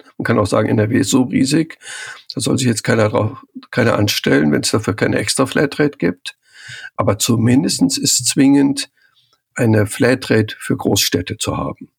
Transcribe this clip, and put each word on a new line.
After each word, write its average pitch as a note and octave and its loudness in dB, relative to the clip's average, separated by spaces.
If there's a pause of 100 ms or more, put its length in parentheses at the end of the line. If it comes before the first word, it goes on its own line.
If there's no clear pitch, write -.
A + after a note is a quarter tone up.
(180)
Man - -6
kann A#2 0
auch G#2+ 2
sagen, A2 0
N A#2 2
R G#2+ 2
W A#2+ 2
ist - 0
so B2+ 4
riesig, D3 -2 (540)
da - -8
soll A2+ 0
sich B2+ 0
jetzt A2+ 0
keiner A2+ 2
drauf, A2 -2 (280)
keiner A#2 2
anstellen, C#3+ 2
wenn's A#2+ 0
dafür A2 0
keine A#2+ 0
extra A#2+ -2
Flatrate D3 0
gibt. - -4 (580)
Aber G#2+ 0
zumindestens B2 2
ist - -2
zwingend, C#3 2 (680)
eine A2 2
Flatrate A#2+ 0
für - -4
Großstädte - -2
zu - -4
haben. - -8